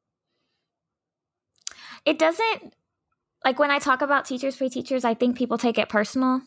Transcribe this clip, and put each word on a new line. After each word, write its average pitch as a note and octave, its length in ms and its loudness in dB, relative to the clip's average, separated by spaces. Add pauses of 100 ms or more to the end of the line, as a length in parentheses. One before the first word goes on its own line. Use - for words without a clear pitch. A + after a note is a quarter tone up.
(2000)
it D4+ 140 0
doesn't, E4+ 560 0 (680)
like, C4 160 2
when C#4+ 100 4
I C#4+ 80 2
talk C4 240 0
about C#4 220 2
Teachers C4 320 -6
Pay C4 140 -2
Teachers, B3+ 340 -2
I A#3 100 2
think B3 220 0
people A#3+ 220 -2
take A#3 200 0
it G#3 100 0
personal B3+ 580 0